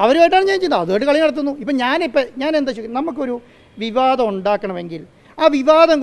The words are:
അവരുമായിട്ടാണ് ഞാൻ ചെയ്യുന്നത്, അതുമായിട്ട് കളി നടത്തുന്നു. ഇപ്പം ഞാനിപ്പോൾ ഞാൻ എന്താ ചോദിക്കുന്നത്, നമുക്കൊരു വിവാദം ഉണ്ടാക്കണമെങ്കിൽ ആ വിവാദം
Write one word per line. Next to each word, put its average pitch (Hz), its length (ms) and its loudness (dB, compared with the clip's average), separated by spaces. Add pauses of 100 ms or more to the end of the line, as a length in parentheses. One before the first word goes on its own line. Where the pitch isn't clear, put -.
അവരുമായിട്ടാണ് 339 480 4
ഞാൻ 392 80 0
ചെയ്യുന്നത്, 294 240 0
അതുമായിട്ട് 196 280 -2
കളി 294 140 2
നടത്തുന്നു. 285 280 -2 (100)
ഇപ്പം 277 200 -4
ഞാനിപ്പോൾ 277 420 0 (160)
ഞാൻ 294 180 -2
എന്താ 269 160 -2
ചോദിക്കുന്നത്, 226 260 -8
നമുക്കൊരു 269 340 -6 (480)
വിവാദം 254 500 0
ഉണ്ടാക്കണമെങ്കിൽ 185 680 -6 (400)
ആ 320 140 4
വിവാദം 311 480 4